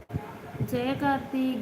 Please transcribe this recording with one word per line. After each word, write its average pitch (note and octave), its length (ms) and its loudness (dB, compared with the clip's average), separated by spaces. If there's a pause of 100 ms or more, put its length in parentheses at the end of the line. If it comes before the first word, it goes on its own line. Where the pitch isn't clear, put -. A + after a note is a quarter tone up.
(760)
ஜெயகார்த்தி, C4+ 720 2 (180)